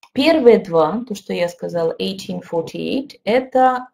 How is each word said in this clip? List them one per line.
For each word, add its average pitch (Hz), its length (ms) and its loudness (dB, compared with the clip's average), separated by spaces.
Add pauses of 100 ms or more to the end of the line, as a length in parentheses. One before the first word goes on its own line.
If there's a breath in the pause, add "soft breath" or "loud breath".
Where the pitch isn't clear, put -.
(120)
первые 269 460 6
два, 165 500 0
то, 214 60 -8
что 196 200 -10
я 175 160 -2
сказала, 170 500 -4
eighteen 190 420 -8
forty-eight, 170 840 -6
это, 254 720 0